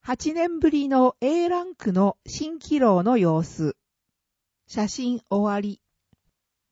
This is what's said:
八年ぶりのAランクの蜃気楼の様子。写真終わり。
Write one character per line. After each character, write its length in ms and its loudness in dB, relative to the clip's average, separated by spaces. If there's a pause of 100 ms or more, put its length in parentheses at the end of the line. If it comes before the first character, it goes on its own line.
八 320 -4
年 260 -2
ぶ 100 4
り 180 0
の 320 4
A 300 0
ラ 140 -2
ン 120 -12
ク 160 -4
の 260 2 (100)
蜃 300 -8
気 220 -2
楼 240 4
の 140 2
様 260 2
子。 320 -6 (920)
写 200 -4
真 420 -6
終 240 0
わ 60 -4
り。 220 -8 (920)